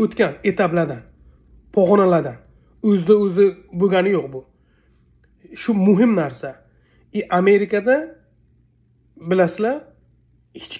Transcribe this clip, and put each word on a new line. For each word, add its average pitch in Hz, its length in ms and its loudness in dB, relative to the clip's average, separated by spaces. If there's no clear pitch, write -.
o'tgan, 185 280 -2
etaplardan, 165 520 -4
pog'onalardan. 180 600 2
O'zida 196 260 2
o'zi 196 220 2
bo'lgani 190 360 0
yo'q 139 180 -4
bu. 131 60 -14
Shu - 80 -4
muhim 214 240 4
narsa. 135 280 -10
I, - 20 -4
Amerikada, 202 560 2
bilasizlar, 190 460 -2
hech - 260 -20